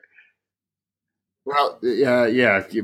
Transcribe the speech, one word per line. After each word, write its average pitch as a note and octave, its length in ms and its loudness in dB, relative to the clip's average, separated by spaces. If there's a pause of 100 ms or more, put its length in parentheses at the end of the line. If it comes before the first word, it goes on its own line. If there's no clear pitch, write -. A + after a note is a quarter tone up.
(1400)
Well, C#3+ 380 -4
uh, B2 440 0
yeah. A2 360 2 (220)